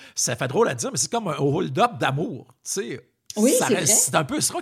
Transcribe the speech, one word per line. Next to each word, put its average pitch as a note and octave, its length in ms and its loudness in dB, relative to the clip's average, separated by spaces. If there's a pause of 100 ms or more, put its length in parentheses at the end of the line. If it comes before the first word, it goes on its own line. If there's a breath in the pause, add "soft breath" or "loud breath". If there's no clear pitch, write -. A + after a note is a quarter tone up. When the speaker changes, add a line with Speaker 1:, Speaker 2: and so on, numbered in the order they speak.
(160 loud breath)
Speaker 1:
ça - 180 -2
fait C3 140 -4
drôle F#3 200 2
à C#3+ 60 -2
dire, F#3+ 160 -6
mais G#3 80 -4
c'est - 140 -4
comme A3+ 160 -2
un C#3+ 100 -4
hold-up D#3+ 600 0
d'amour, C#3+ 480 -2 (160)
tu - 80 -8
sais. G3+ 280 -6 (360)
Speaker 2:
Oui, A3 160 6
Speaker 1:
Ça A#4 160 4
Speaker 2:
c'est G3+ 60 4
Speaker 1:
reste, F3+ 120 0
Speaker 2:
vrai. - 80 4
Speaker 1:
c'est - 220 2
un D#3+ 80 4
peu C#4 160 -4
ça - 220 -2